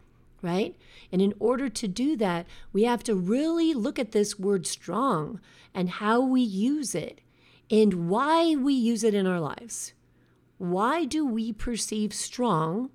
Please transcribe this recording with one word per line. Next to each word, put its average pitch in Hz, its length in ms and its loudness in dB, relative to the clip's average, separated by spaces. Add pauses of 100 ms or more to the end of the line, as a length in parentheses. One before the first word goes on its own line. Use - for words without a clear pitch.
(420)
right? 190 340 -2 (360)
And 185 100 2
in 196 180 2
order 254 300 0
to - 180 -6
do 254 300 -2
that, 175 300 -2 (240)
we 196 120 2
have 240 200 2
to 220 120 0
really 311 580 2
look 247 260 -2
at 226 120 -4
this 208 280 0
word 190 260 0
strong 190 720 -4 (340)
and 185 160 -2
how 214 320 2
we 262 200 2
use 240 540 0
it - 260 -8 (480)
and 190 400 4
why 311 460 4
we 277 180 2
use 233 300 2
it 220 100 4
in 196 140 2
our 180 120 0
lives. - 540 -8 (640)
Why 214 480 0
do 302 200 -2
we 226 280 -2
perceive 214 600 -4
strong 208 800 -2